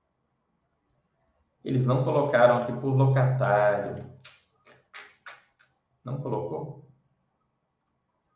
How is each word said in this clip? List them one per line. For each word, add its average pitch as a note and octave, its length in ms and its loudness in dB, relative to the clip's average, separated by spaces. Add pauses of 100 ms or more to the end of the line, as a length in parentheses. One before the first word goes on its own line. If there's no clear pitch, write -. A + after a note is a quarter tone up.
(1600)
Eles C3+ 220 0
não B2+ 200 0
colocaram B2+ 580 4
aqui - 100 -6
por C3+ 240 -2
locatário. G#2+ 1040 2 (2000)
Não C3+ 200 -8
colocou? - 680 -8 (1500)